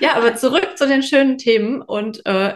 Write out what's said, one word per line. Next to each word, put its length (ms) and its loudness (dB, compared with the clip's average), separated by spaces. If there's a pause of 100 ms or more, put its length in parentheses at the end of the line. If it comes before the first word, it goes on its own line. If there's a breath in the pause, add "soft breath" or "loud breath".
Ja, 160 2
aber 200 2
zurück 420 -2
zu 100 2
den 140 2
schönen 360 2
Themen 440 0
und, 440 -8
äh, 300 0